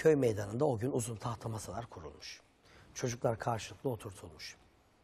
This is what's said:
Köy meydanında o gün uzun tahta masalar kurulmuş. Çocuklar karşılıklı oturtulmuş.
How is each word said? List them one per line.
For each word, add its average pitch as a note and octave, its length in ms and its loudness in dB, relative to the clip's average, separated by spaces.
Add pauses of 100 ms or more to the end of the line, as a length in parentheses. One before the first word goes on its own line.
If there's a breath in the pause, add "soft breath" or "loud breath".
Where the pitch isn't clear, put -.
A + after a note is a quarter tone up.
Köy D#3+ 160 8
meydanında A2 480 2
o C3 140 2
gün B2+ 140 0
uzun A#2 240 -2
tahta A#2 320 -6
masalar A2 380 -6
kurulmuş. - 540 -14 (540 soft breath)
Çocuklar A#2+ 440 0
karşılıklı - 520 -2
oturtulmuş. - 640 -8 (480)